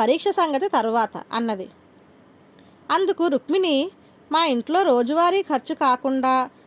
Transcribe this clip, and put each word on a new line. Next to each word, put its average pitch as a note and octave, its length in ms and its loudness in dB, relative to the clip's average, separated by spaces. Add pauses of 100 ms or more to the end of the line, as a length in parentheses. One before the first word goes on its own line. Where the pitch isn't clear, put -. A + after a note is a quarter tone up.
పరీక్ష C#4 280 0
సంగతి E4+ 400 0
తరువాత" A3+ 540 -2 (100)
అన్నది. A3 360 -6 (1200)
అందుకు F4 360 0
రుక్మిణి, D#4 640 0 (420)
"మా D#4+ 120 2
ఇంట్లో D4+ 380 0
రోజువారీ E4 600 2
ఖర్చు D#4 320 -4
కాకుండా C4 760 0 (160)